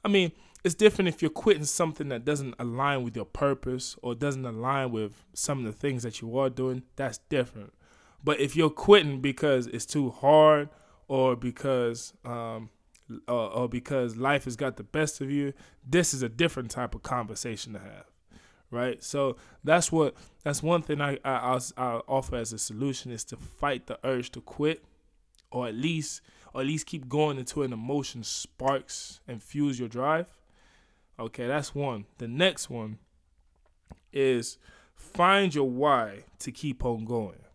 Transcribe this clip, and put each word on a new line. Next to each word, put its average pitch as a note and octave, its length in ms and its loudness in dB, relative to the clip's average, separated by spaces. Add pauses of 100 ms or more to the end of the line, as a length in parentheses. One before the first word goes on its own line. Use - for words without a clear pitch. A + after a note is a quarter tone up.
I A3 40 -2
mean, F#3+ 240 4 (320)
it's E3+ 120 0
different G#3 340 6
if - 120 -4
you're D#3+ 80 2
quitting D#3 360 4
something D3+ 440 -2
that A#2+ 160 -4
doesn't C#3 320 -2
align B2+ 460 0
with A#2 120 -6
your G#2+ 100 -6
purpose B2+ 760 -2
or A#2+ 140 -4
doesn't C3 300 -4
align B2 460 -2
with A2 420 -6
some C#3 260 -4
of A#2+ 60 -4
the A2 60 -4
things B2+ 320 -4
that A2+ 180 -8
you A#2 160 -4
are C3+ 120 2
doing. B2+ 340 -4 (120)
That's C3 240 -6 (100)
different. B2 440 -2 (500)
But D3 160 2
if C3+ 160 0
you're D#3+ 140 6
quitting D3+ 520 8
because C3 460 2
it's A#2 180 -6
too C#3 240 0
hard D3+ 600 8 (380)
or C3 280 4
because, A#2+ 760 -2 (120)
um, A2+ 440 -8 (580)
or, A#2 240 0
or B2 180 0
because B2 480 -2
life C3+ 280 2
has B2 100 -8
got C3+ 220 -4
the G#2+ 60 -12
best D3+ 380 -2
of C#3 100 -4
you, C#3+ 220 -2 (340)
this E3 260 4
is C3 100 -2
a A#2 60 -2
different B2 420 -2
type B2 220 -4
of G#2+ 100 -12
conversation A2+ 680 -6
to G2+ 60 -12
have, G2 260 -18 (640)
right? B2 320 -4
So C#3 360 -2 (260)
that's D#3+ 280 4
what, D#3 240 2 (280)
that's C#3+ 180 -2
one E3 200 2
thing D3+ 180 -2
I, C#3+ 140 0 (100)
I, C3+ 120 -2
I'll, B2 280 0 (140)
I'll A#2+ 300 -2
offer C3 280 -2
as A2+ 160 -4
a A2 80 -10
solution B2+ 520 -4
is A2+ 140 -10
to - 120 -14
fight C#3 500 -4
the A2+ 160 -10
urge B2 280 -2
to A#2 100 -14
quit, D#3 420 -2 (680)
or B2 180 -4
at A2 40 -6
least, D3+ 480 -4 (320)
or C3 80 -4
at C3+ 60 0
least D3+ 180 -2
keep C3+ 220 -10
going D3 300 0
until C3+ 260 -6
an B2+ 80 -2
emotion A#2+ 520 -6
sparks - 1000 -6
and A#2 160 -12
fuels C#3+ 380 -2
your A#2+ 80 -4
drive. C#3+ 400 0 (920)
Okay, A#2 300 -8
that's C#3+ 280 -4
one. B2+ 300 -4 (120)
The B2 100 -10
next D3+ 420 0
one A2 280 -10 (1160)
is C3 440 0 (380)
find F#3+ 580 2
your C#3 160 2
why B2 540 2 (160)
to B2+ 120 -8
keep C3 340 -6
on A2+ 180 -2
going A2 380 -6 (140)